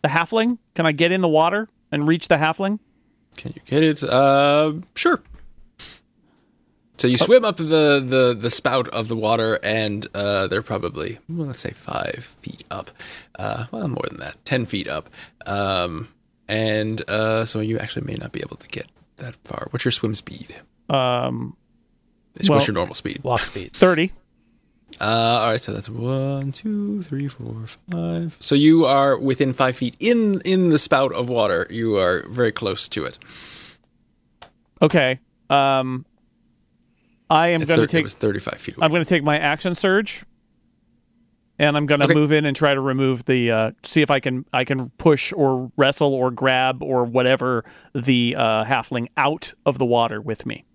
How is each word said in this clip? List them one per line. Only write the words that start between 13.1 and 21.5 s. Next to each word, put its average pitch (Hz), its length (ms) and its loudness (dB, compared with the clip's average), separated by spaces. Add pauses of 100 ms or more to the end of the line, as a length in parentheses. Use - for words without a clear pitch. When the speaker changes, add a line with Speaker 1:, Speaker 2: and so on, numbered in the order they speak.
Speaker 2:
Uh, 107 320 -6
well, 202 180 -8
more - 200 -6
than - 100 -12
that, - 260 -14
ten 127 220 -2
feet 101 220 -4
up. 76 200 -8 (380)
Um, 95 600 -4 (400)
and, 107 600 -4
uh, 110 360 0
so 113 160 -2
you 110 180 -4
actually - 280 -8
may - 80 -8
not - 180 -10
be - 80 -8
able - 160 -12
to - 120 -20
get - 180 -10 (320)
that 123 160 -14 (100)
far. - 260 -10
What's - 140 -6
your 123 80 2
swim 110 220 0
speed? - 400 -10 (340)
Speaker 1:
Um, 123 680 -2 (800)